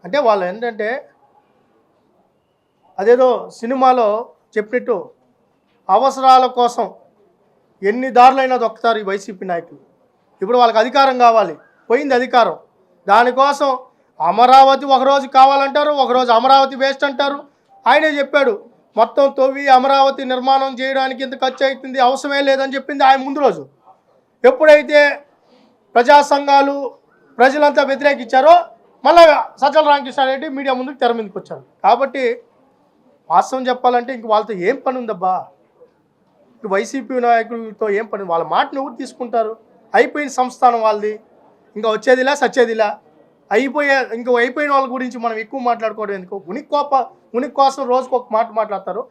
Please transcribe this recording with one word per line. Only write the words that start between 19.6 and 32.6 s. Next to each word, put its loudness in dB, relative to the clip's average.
అమరావతి 2
నిర్మాణం 0
చేయడానికి -4
ఇంత -10
ఖర్చు -4
అవుతుంది, -6
అవసరమే -2
లేదని -2
చెప్పింది -4
ఆయన 4
ముందు -4
రోజు. 0
ఎప్పుడైతే 4
ప్రజా 6
సంఘాలు, 2
ప్రజలంతా 2
వ్యతిరేకించారో 2
మళ్ళా 6
సజ్జల 2
రామకృష్ణారెడ్డి -2
మీడియా -4
ముందుకు -10
తెర 0
మీదకి -10
వచ్చారు. -18
కాబట్టి 0